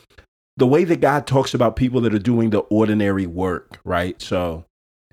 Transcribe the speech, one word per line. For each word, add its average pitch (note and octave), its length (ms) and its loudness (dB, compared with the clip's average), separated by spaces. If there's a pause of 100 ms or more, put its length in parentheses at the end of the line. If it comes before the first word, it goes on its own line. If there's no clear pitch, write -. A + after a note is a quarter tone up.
(540)
The B2+ 120 2
way D3+ 160 4
that E3 180 0
God D3 240 0
talks C3+ 300 0
about B2 200 0
people B2+ 260 0
that A2+ 120 0
are A2 60 2
doing A2+ 320 0
the G2+ 80 2
ordinary G#2 640 0
work, F2 580 -6
right? F2+ 380 -4
So F2 440 -6 (480)